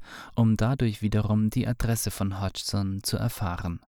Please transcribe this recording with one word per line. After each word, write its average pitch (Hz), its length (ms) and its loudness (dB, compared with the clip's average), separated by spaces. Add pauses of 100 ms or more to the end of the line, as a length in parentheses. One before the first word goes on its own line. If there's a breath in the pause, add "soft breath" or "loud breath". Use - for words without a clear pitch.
(360 loud breath)
um 110 220 6
dadurch 113 440 2
wiederum 107 480 2
die 117 180 0
Adresse 117 440 0
von 98 300 -4
Hodgson 98 600 -2
zu - 160 -2
erfahren. 90 640 -4 (120)